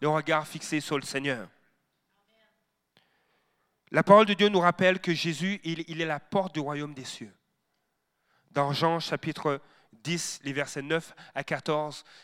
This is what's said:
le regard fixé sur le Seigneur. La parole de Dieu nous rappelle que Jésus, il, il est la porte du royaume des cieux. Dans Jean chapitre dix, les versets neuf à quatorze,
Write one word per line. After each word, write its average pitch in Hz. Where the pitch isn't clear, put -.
le 147
regard 156
fixé 156
sur 147
le 135
Seigneur. 135
La 160
parole 214
de 202
Dieu 208
nous 196
rappelle 185
que 180
Jésus, 170
il, 165
il 165
est 165
la 151
porte 190
du 160
royaume 147
des 135
cieux. 107
Dans 143
Jean 165
chapitre 147
dix, -
les 139
versets 139
neuf 160
à 139
quatorze, 151